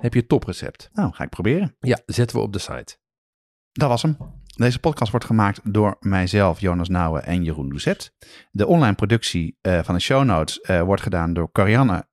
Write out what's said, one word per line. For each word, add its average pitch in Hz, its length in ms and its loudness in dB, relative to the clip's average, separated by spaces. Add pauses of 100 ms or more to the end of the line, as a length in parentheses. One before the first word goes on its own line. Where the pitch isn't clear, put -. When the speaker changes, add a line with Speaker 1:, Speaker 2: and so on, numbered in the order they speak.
Speaker 1:
Heb 120 140 -2
je 117 120 2
toprecept. - 640 -4
Speaker 2:
Nou, 156 220 -2
ga - 100 -8
ik - 60 -10
proberen. 139 480 -2
Speaker 1:
Ja, 123 280 0
zetten 117 300 -2
we 110 60 0
op 104 100 -4
de 95 60 -6
site. - 380 -12 (760)
Speaker 2:
Dat 139 160 0
was 120 140 2
hem. 156 140 0 (400)
Deze 123 220 2
podcast - 320 -2
wordt 117 160 -2
gemaakt 104 340 2 (120)
door 104 280 2
mijzelf, 95 600 2
Jonas 87 280 0
Nouwen 82 360 0
en 87 200 -2
Jeroen 78 240 -4
Doucet. 76 460 -4 (360)
De 101 160 0
online 139 280 4
productie, 95 640 -2
eh, 90 220 0
van 90 120 -2
de 87 60 0
show 135 240 2
notes, 80 360 0
eh, 90 220 0
wordt 95 200 0
gedaan 85 300 -2
door 82 200 -4
Karianne 107 600 2